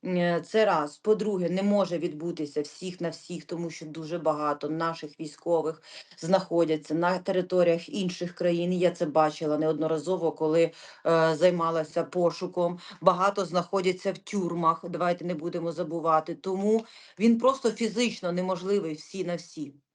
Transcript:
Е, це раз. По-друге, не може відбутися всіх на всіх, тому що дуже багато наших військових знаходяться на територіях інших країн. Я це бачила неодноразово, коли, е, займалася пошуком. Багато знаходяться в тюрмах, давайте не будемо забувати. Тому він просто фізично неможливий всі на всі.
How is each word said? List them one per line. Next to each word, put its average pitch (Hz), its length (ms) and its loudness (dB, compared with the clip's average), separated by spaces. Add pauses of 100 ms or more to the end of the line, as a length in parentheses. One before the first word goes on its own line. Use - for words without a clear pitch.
Е, 175 360 0
це 220 240 2
раз. 156 320 0
По-друге, 208 520 0
не 185 140 0
може 196 340 2
відбутися 156 640 -4
всіх 180 400 -8
на 170 80 -2
всіх, 156 360 -12
тому 170 240 -6
що 160 160 -14
дуже 156 320 -8
багато 147 520 -2
наших 160 500 -6
військових 160 600 -2 (360)
знаходяться 165 800 2
на 175 240 2
територіях 180 680 2
інших 180 460 -4
країн. 175 380 0
Я 175 180 4
це 175 140 -2
бачила 151 520 2
неодноразово, 160 760 0
коли, 160 320 2
е, 160 720 0
займалася 165 680 2
пошуком. 175 760 -2 (220)
Багато 190 440 2
знаходяться 180 680 -2
в 185 60 -6
тюрмах, 170 720 -2
давайте 175 360 -2
не 175 80 -4
будемо 165 380 -4
забувати. 160 640 0
Тому 196 500 0 (340)
він 226 200 4
просто 254 320 2
фізично 220 600 -2
неможливий 185 600 -2
всі 180 320 -10
на 175 100 -4
всі. 151 380 -10 (220)